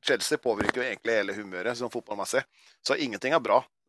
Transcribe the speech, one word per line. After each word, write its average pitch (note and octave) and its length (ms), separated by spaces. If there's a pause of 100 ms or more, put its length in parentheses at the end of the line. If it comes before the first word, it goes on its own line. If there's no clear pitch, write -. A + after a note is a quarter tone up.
Chelsea C#3+ 380
påvirker G#2 420
jo - 20
egentlig A#2 380
hele G2 140
humøret G2+ 420
sånn A#2 160
fotballmessig, A2 500 (400)
så C#3 140
ingenting C3 380
er E3 60
bra A2 220 (260)